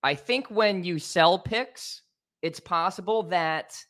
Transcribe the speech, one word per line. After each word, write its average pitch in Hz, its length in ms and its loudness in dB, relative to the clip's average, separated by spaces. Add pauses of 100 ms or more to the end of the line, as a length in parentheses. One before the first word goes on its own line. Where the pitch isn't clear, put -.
I 139 140 0
think 254 320 -4
when 208 360 2
you 170 160 -2
sell 170 400 4
picks, - 640 -6 (400)
it's 160 180 -4
possible 185 680 -2
that 160 440 -2 (160)